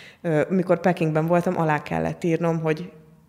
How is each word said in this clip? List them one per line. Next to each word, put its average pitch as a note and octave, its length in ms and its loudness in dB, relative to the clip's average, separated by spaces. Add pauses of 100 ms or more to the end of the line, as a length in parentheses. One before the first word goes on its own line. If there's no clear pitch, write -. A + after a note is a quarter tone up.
(220)
Ö, D#3 260 2
mikor F3 320 2
Pekingben D#3+ 460 0
voltam, F3 320 2
alá D3+ 240 0
kellett D#3+ 420 -4
írnom, E3 360 0
hogy D#3+ 300 -4 (380)